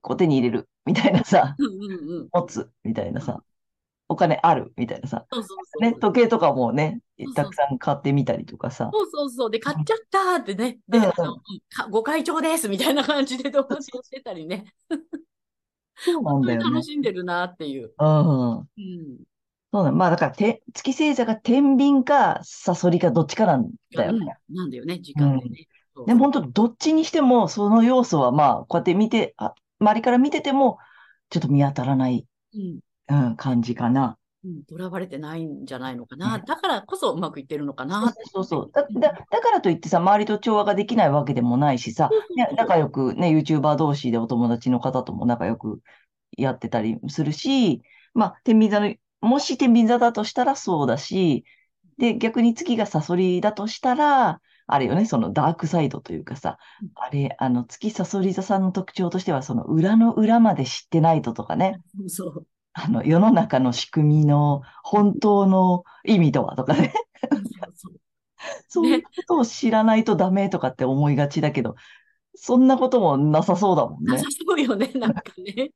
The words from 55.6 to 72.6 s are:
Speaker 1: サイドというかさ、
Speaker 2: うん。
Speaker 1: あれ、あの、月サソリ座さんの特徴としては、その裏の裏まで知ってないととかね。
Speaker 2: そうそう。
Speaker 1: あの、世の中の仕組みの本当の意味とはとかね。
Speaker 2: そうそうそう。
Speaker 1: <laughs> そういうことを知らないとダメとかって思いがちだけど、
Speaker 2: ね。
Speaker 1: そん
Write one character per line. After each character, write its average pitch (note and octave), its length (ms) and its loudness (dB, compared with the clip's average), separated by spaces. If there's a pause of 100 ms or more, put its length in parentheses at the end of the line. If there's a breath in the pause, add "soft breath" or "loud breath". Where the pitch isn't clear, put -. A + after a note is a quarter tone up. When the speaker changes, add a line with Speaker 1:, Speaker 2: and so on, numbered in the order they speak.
Speaker 1:
サ D#3+ 160 0
イ C#3+ 80 0
ド - 100 -8
と - 140 -14
い D#2 60 -8
う - 40 -14
か - 120 -12
さ、 - 240 -8 (240 loud breath)
Speaker 2:
う - 20 -12
ん。 - 80 -18
Speaker 1:
あ - 160 -12
れ、 C#3 300 -4
あ B2+ 100 -2
の、 B2 160 -2
月 - 240 -8
サ F#3+ 160 -4
ソ G3 160 -4
リ F#3 120 0
座 F#3+ 100 -4
さ G3 160 0
ん - 20 2
の F#3 100 0
特 F#3+ 220 -6
徴 F3+ 160 -2
と F#3+ 80 -4
し F#3 60 -4
て F3 100 -2
は、 C3+ 80 -2
そ C#3 140 -6
の - 80 -2
裏 F#3 340 2
の A3+ 160 6
裏 A3 260 4
ま A3 140 6
で C3+ 100 -2
知 - 220 -8
っ - 40 -20
て E3 120 2
な E3 140 6
い - 80 -2
と A#2 100 -6
と - 100 -8
か - 120 -4
ね。 F#3+ 260 -2 (160)
Speaker 2:
そ G3 80 -10
う F3 40 -12
そ E3+ 320 -12
う。 - 60 -20 (240)
Speaker 1:
あ - 160 -8
の、 A2+ 160 0
世 D#3+ 160 4
の G#3+ 120 6
中 C#3+ 280 2
の B2+ 140 2
仕 - 160 -8
組 D3+ 300 4
み D3+ 80 4
の D3 340 2 (220 loud breath)
本 G#3 320 2
当 G3+ 320 4
の F#3 360 4 (220 soft breath)
意 G#3 140 4
味 D3+ 120 4
と C#3+ 140 0
は - 100 -8
と C3 80 -4
か - 120 2
ね。 - 180 0 (260)
Speaker 2:
そ C4 160 -2
う G3+ 60 -8
そ - 20 -10
う - 320 -14
そ - 140 -20
う。 - 40 -20 (440)
Speaker 1:
<laughs> - 320 -16
そ F4 140 0
う - 40 4
い D4 120 6
う - 20 -4
こ - 80 -20 (180)
と E4+ 120 2
を A#3 60 4
知 A3+ 260 -2
ら A3 120 4
な A3 140 6
い A3+ 60 4
と A3 120 2
ダ F#3 140 2
メ G3 200 2
と F#3+ 100 -2
か C3+ 80 -2
っ B2 80 -4
て C3 100 -2
思 C#3 240 2
い C#3+ 60 2
が C#3+ 120 2
ち D3+ 140 -4
だ D3+ 100 0
け C3 120 -4
ど、 A2 80 -4
Speaker 2:
ね。 - 40 -12 (600 soft breath)
Speaker 1:
そ - 200 -2
ん C4 120 8